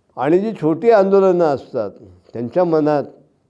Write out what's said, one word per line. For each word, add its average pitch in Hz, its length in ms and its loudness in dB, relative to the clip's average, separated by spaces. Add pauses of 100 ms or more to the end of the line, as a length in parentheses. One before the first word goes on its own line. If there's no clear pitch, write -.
(180)
आणि 147 220 0
जी 214 220 -4
छोटी 160 280 0
आंदोलनं 190 560 2
असतात, 123 460 -4 (420)
त्यांच्या 120 300 -4
मनात 151 400 0 (460)